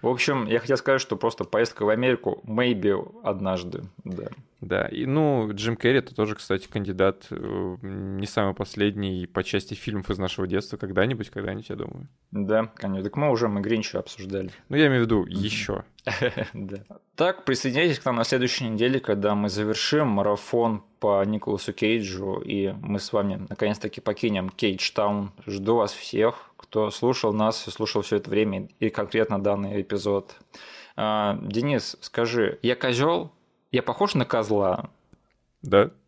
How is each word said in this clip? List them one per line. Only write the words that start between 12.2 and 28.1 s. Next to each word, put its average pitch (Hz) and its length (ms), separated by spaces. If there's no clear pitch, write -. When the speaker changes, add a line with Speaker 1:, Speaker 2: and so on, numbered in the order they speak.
Speaker 1:
Да, 107 440
конечно. 95 300
Так 104 140
мы 147 120
уже, 117 180
мы 101 120
Гринча 107 380
обсуждали. 95 520
Speaker 2:
Ну, 139 80
я 151 80
имею 131 160
в - 20
виду, 110 180
Speaker 1:
Мгм. 85 80
Speaker 2:
еще. 98 540
Speaker 1:
<laughs> - 480
Да. 98 240
Так, 180 300
присоединяйтесь 135 540
к - 80
нам 127 100
на 117 80
следующей 127 440
неделе, 120 320
когда 104 340
мы 104 160
завершим 107 580
марафон 104 760
по 101 280
Николасу 104 480
Кейджу, 98 680
и 98 380
мы 101 200
с - 120
вами 98 380
наконец-таки 104 500
покинем 101 480
Кейджтаун. 101 840
Жду 101 300
вас 104 160
всех, - 640
кто 107 340
слушал 120 440
нас 107 340
и - 20
слушал 104 300
все 104 160